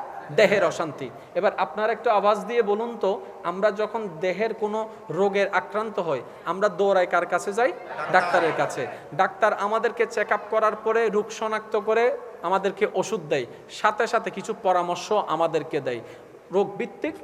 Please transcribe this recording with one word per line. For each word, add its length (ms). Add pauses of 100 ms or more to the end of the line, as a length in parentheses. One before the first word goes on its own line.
(320)
দেহের 340
অশান্তি। 440 (260)
এবার 220
আপনারা 340
একটু 180
আওয়াজ 360
দিয়ে 160
বলুন 400
তো, 200 (220)
আমরা 280
যখন 360 (120)
দেহের 340
কোনো 360 (200)
রোগের 400
আক্রান্ত 500
হই, 220 (240)
আমরা 240
দৌড়াই 380
কার 180
কাছে 280
যাই? 200 (380)
ডাক্তারের 460
কাছে। 300 (280)
ডাক্তার 380
আমাদেরকে 520
চেক 260
আপ 80 (100)
করার 260
পরে 340
রোগ 220
শনাক্ত 480
করে 380 (240)
আমাদেরকে 520
ওষুধ 260
দেয়, 260 (240)
সাথে 380
সাথে 220
কিছু 240 (100)
পরামর্শ 480
আমাদেরকে 680
দেয়, 200 (520)
রোগ 260
ভিত্তিক 460